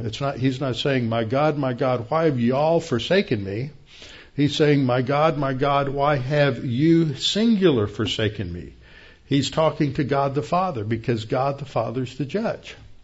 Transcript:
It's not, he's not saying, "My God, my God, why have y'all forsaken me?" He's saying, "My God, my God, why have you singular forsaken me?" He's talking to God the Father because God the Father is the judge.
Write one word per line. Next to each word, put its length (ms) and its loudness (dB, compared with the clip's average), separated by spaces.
It's 200 -8
not, 160 -4
he's 240 -2
not 160 -2
saying, 320 0
"My 160 0
God, 320 0
my 160 -2
God, 360 -2
why 180 2
have 120 0
y'all 420 2
forsaken 640 0
me?" 280 -6
He's 180 2
saying, 300 4
"My 180 2
God, 360 2
my 160 -2
God, 340 0
why 280 2
have 480 0
you 500 4
singular 720 2
forsaken 640 -2
me?" 220 -12
He's 240 0
talking 440 0
to 100 0
God 300 0
the 80 -2
Father 420 -2
because 400 -2
God 340 -2
the 60 -10
Father 380 -4
is 140 -10
the 100 -6
judge. 500 -6